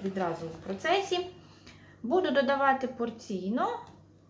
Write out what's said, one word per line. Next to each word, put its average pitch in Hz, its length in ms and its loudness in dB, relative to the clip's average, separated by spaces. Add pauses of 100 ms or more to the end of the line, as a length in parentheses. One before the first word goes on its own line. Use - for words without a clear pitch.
відразу 175 400 -2
в - 200 -10
процесі. 349 540 0 (840)
Буду 311 280 2
додавати 269 560 4
порційно, 233 920 -2 (500)